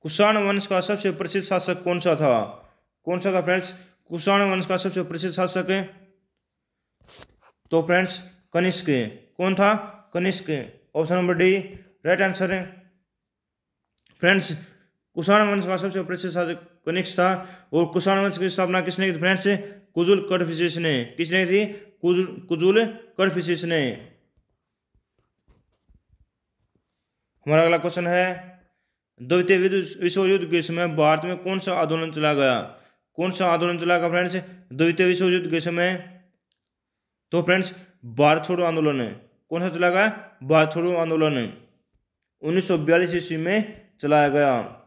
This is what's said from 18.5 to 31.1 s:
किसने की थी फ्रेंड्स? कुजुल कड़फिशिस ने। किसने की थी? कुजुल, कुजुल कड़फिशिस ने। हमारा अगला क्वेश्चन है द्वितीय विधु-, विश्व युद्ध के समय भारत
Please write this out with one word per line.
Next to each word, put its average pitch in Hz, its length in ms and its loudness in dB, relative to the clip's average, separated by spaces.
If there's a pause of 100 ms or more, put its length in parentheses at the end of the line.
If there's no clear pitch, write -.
किसने 180 260 -2
की 185 60 0
थी 160 60 -4
फ्रेंड्स? 185 260 0 (500)
कुजुल 185 360 4
कड़फिशिस 170 480 -2
ने। 147 260 0
किसने 170 420 -2
की 175 60 -2
थी? 208 140 2 (360)
कुजुल, 180 460 0
कुजुल 190 380 2 (320)
कड़फिशिस 175 460 0
ने। 143 460 -4 (3250)
हमारा 156 160 4
अगला 165 160 4
क्वेश्चन 175 280 -4
है 180 480 -2 (680)
द्वितीय 180 360 2
विधु-, 185 440 -2
विश्व 185 220 0
युद्ध 185 260 0
के 165 120 0
समय 170 240 -2
भारत 156 380 2